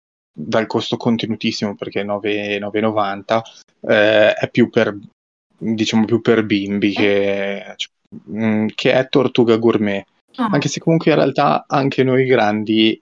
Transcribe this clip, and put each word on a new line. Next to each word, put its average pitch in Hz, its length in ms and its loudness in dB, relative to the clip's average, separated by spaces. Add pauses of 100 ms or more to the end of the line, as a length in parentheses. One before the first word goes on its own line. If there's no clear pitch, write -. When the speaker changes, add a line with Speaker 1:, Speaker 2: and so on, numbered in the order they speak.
(320)
Speaker 1:
dal 113 340 -4
costo 120 300 -4
contenutissimo, 110 760 -4
perché 95 300 -8
nove, 104 540 -4
nove 104 200 -6
e 107 40 0
novanta, 107 600 -2 (380)
eh, 107 540 4
è - 160 -4
più 120 200 2
per, 107 260 0 (600)
diciamo, 110 480 0
più 113 160 0
per 113 240 2
bimbi, 101 460 -2
Speaker 2:
Eh. - 20 -6
Speaker 1:
che, 101 840 -2
cioè, - 160 -12 (380)
mm, 110 440 0
che - 200 0
è 131 140 2
Tortuga 123 500 2
Gourmet. 107 480 0 (300)
Speaker 2:
Ah. 240 160 -2
Speaker 1:
Anche 147 160 0
se - 120 -10
comunque 165 300 2
in 147 80 4
realtà 147 500 0
anche 139 360 0
noi 131 200 2
grandi 110 760 2